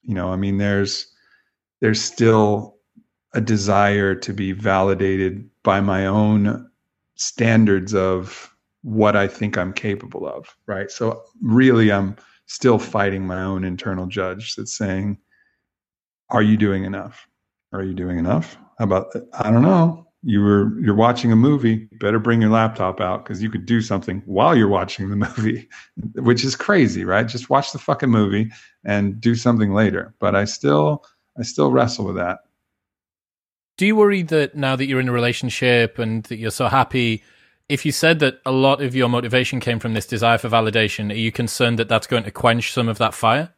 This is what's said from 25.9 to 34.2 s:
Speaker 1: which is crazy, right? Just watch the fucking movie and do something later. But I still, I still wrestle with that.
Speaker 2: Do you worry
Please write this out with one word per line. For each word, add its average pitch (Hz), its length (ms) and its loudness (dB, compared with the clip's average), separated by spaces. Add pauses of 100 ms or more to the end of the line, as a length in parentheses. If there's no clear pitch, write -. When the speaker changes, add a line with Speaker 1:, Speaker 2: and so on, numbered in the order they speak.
Speaker 1:
which 120 300 2
is 131 120 -4
crazy, 104 480 2
right? 101 220 0
Just 120 240 -10
watch 135 220 0
the 147 60 -12
fucking 143 320 -2
movie 107 400 2 (340)
and 101 360 -2
do 117 140 2
something 113 380 2
later. 95 480 0
But 98 140 0
I 101 100 2
still, 147 600 0 (340)
I 117 40 -6
still 143 280 -2
wrestle 117 360 0
with 92 100 -6
that. 90 220 -4 (1400)
Speaker 2:
Do 190 100 0
you 214 80 4
worry 202 280 4